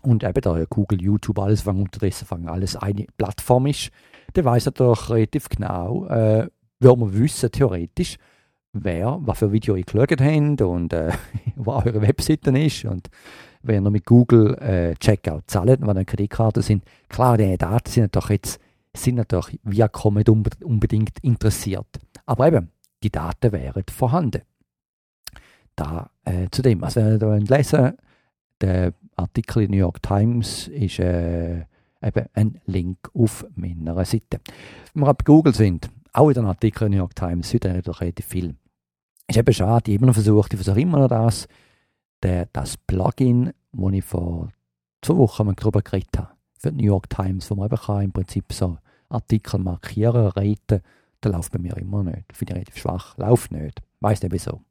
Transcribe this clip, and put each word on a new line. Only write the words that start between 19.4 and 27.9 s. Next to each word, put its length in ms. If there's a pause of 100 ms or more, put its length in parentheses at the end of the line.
Viacom 520
nicht 140
unbe-, 340
unbedingt 580
interessiert. 800 (260)
Aber 220
eben, 220 (340)
die 80
Daten 400
wären 400
vorhanden. 520 (1300)
Da, 340 (140)
äh, 280
zu 100
dem, 220
also 180
wenn 120
ihr 40
da 180
lesen, 640 (640)